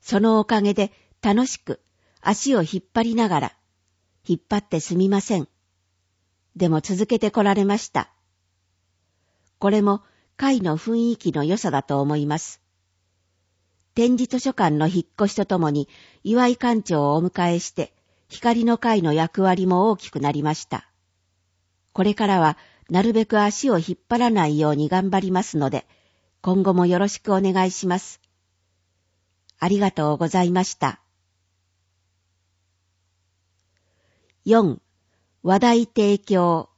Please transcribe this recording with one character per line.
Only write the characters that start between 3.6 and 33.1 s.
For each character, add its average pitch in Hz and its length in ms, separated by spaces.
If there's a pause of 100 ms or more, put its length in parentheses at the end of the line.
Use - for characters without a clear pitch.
引 170 120
っ - 120
張 208 100
っ 202 60
て - 140
す 170 160
み 185 140
ま 196 120
せ 190 200
ん。 - 80 (1040)
で 180 140
も 160 120
続 196 260
け 226 120
て 214 140
こ 220 100
ら 202 120
れ 202 100
ま 202 120
し - 120
た。 - 240 (1500)
こ 202 120
れ 208 120
も、 202 200 (340)
会 269 240
の 160 180
雰 233 340
囲 214 40
気 165 160
の 151 100
良 165 140
さ 180 160
だ 139 100
と 143 180
思 147 160
い 147 100
ま 147 120
す。 - 220 (1400)
点 240 220
字 247 80
図 254 140
書 262 120
館 160 240
の 156 120
引 180 140
っ - 20 (140)
越 202 100
し - 60
と 196 120
と 190 120
も 160 120
に、 143 180 (340)
岩 240 260
井 247 100
館 233 240
長 147 320
を - 20
お 165 100
迎 175 280
え 170 60
し - 100
て、 - 240 (340)
光 233 380
の 233 100
会 220 240
の 156 140
役 160 260
割 185 260
も 185 220
大 214 80
き - 140
く 147 100
な 143 100
り 143 120
ま 151 100
し - 140
た。 - 260 (1000)
こ 196 80
れ 208 100
か 208 140
ら 196 120
は、 160 200 (320)
な 180 100
る 220 140
べ 220 100
く 214 160
足 208 300
を 196 80
引 170 160
っ - 120
張 233 120
ら 247 120
な 196 160
い 151 120
よ 151 140
う - 20
に 147 160
頑 190 180
張 190 200
り - 20
ま 185 120
す - 140
の 143 140
で、 - 160 (560)
今 185 200
後 190 120
も 180 100
よ 180 140
ろ 202 100
し - 120
く 208 140
お 190 60
願 190 260
い 185 40
し 190 160
ま 180 120
す。 - 220 (1400)
あ 165 80
り 196 140
が 196 120
と 151 200
う 147 60
ご 165 100
ざ 180 140
い 175 80
ま 185 120
し - 120
た。 - 260 (3500)